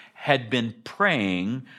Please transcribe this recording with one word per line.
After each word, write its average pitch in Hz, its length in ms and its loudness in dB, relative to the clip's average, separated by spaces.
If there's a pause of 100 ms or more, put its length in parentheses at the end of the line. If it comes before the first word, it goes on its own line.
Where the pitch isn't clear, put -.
(160)
had 127 340 0
been 117 240 0 (100)
praying 113 800 0 (160)